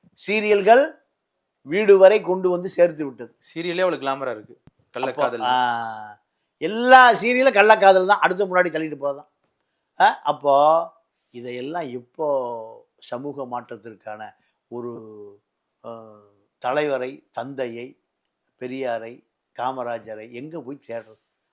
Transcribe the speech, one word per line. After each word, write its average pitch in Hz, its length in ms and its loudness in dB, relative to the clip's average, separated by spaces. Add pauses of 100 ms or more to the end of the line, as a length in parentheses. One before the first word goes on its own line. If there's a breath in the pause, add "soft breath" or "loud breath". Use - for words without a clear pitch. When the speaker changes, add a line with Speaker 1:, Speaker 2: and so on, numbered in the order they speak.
(280)
Speaker 1:
சீரியல்கள் 214 640 4 (720)
வீடு 196 360 4
வரை 190 240 8
கொண்டு 185 280 -2
வந்து 180 200 -4
சேர்த்து 165 360 0
விட்டது. 120 300 -14 (200)
Speaker 2:
சீரியலே 170 260 -6
அவ்வளவு 165 200 -2
கிளாமரா 135 300 -6
இருக்கு. 110 300 -16 (300)
Speaker 1:
அப்போ, 120 80 -12
Speaker 2:
கள்ளக்காதல். 127 420 -4
Speaker 1:
ஆ, 117 800 -4 (380)
எல்லா 240 560 6
சீரியலும் 247 400 0
கள்ளக்காதல் 196 520 6
தான். 196 140 2
அடுத்த 185 260 0
முன்னாடி 180 220 0
தள்ளிட்டு 156 340 -8
போறதான். 143 260 -8 (720)
ஆ, 208 240 2
அப்போ 143 640 2 (440)
இதையெல்லாம் 127 580 -10
எப்போ 123 680 -6 (400)
சமூக 135 540 -12
மாற்றத்திற்கான 110 840 -14 (320)
ஒரு, 117 500 -14 (680)
ஆ, 113 200 -18 (520)
தலைவரை, 135 720 -6
தந்தையை, 123 680 -8 (600)
பெரியாரை, 123 680 -8 (340)
காமராஜரை 117 720 -10
எங்க 147 300 -14
போய் 135 260 -16
தேடுறது? 110 300 -14 (360)